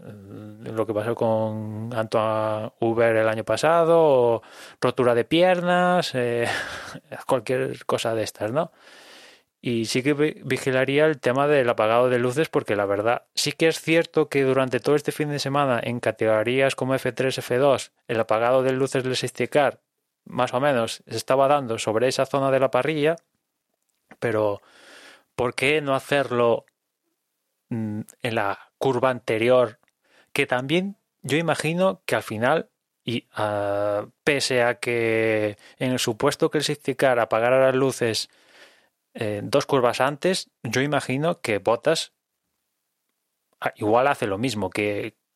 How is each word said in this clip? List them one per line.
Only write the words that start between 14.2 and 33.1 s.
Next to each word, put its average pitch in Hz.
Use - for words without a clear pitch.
que 139
durante 131
todo 143
este 147
fin 151
de 147
semana 139
en 120
categorías 117
como 131
F 127
tres, 131
F 123
dos, 131
el 113
apagado 117
de 131
luces 131
del 127
safety 123
car, 139
más 127
o 123
menos, 127
se 113
estaba 135
dando 131
sobre 113
esa 135
zona 135
de 131
la 131
parrilla, 151
pero 107
¿por 123
qué 147
no 139
hacerlo, 123
mm, 110
en 113
la 101
curva 131
anterior? 120
Que 139
también 156
yo 139
imagino 170
que -
al 107
final, 120
y, 120